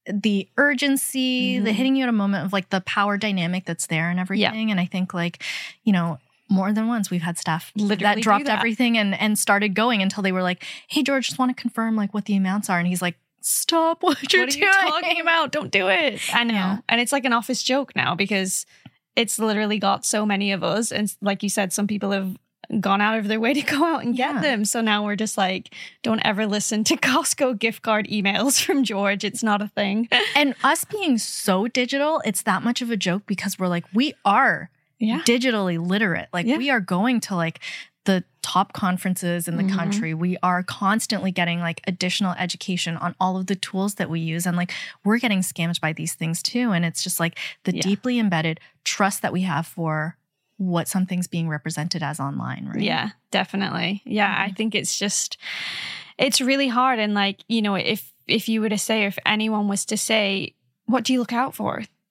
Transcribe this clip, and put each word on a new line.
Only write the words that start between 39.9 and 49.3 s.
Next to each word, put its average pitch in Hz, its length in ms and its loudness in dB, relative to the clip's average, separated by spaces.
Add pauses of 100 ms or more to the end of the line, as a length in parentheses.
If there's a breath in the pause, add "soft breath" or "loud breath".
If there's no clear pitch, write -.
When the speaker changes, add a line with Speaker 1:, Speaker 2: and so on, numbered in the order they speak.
Speaker 1:
We 180 300 -2
are 180 200 2
constantly 196 680 -2
getting, 175 280 0
like, 170 280 -4
additional 180 460 0
education 175 640 -4
on 180 220 -4
all 185 180 0
of 190 100 -4
the 196 80 0
tools 196 400 -4
that - 160 -2
we 165 80 -2
use. 165 280 -2
And, 175 100 0
like, 180 140 -2 (320 loud breath)
we're 214 160 4
getting 208 220 2
scammed 170 400 -2
by 156 120 0
these 156 220 -6
things 165 280 -4
too. 240 280 0
And 170 140 2
it's - 180 -4
just, - 160 -4
like, 165 180 0 (260 loud breath)
the 185 120 0
Speaker 2:
Yeah. - 60 -4
Speaker 1:
deeply 208 380 0
embedded 165 400 2 (240 soft breath)
trust - 400 0
that - 100 -2